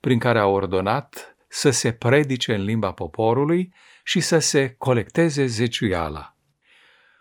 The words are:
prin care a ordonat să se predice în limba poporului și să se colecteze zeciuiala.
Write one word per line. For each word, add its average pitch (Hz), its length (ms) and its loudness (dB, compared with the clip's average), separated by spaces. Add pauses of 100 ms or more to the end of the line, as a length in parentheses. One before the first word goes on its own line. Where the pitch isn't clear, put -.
prin 123 180 2
care 117 200 2
a 104 80 4
ordonat 98 920 -2 (120)
să - 220 0
se 120 220 0
predice 127 640 0
în 98 100 -4
limba 104 280 -2
poporului 135 800 -2 (300)
și - 180 -2
să 165 180 0
se 139 400 0
colecteze 135 680 0
zeciuiala. 95 880 -4 (880)